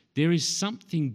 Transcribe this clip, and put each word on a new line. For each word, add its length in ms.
there 180
is 120
something 720